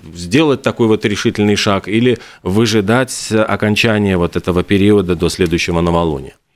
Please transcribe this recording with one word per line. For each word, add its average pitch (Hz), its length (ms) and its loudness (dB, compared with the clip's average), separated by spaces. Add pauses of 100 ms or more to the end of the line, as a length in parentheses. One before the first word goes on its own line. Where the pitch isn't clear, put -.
(140)
сделать 120 480 0
такой 117 260 -2
вот 110 180 2
решительный 104 500 0
шаг 98 320 -2
или 117 320 0 (240)
выжидать 110 880 0
окончания 104 840 0
вот 85 180 -2
этого 90 280 -2
периода 98 520 2
до 85 140 -2
следующего 85 520 -2
новолуния? 85 540 -2 (200)